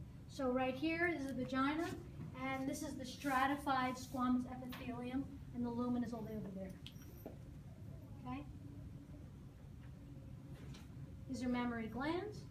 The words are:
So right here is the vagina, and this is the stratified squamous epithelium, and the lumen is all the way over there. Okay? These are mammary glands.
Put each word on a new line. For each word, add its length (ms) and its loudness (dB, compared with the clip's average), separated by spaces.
So 180 2
right 260 4
here 400 4
is 120 0
the 80 0
vagina, 520 4
and 240 2
this 160 0
is 120 -2
the 100 -4
stratified 920 4
squamous 540 4
epithelium, 760 -2
and 120 0
the 40 2
lumen 340 4
is 100 0
all 80 -2
the 100 -4
way 60 0
over 180 -2
there. 160 -4
Okay? 200 -4
These 140 0
are 60 2
mammary 400 2
glands. 500 0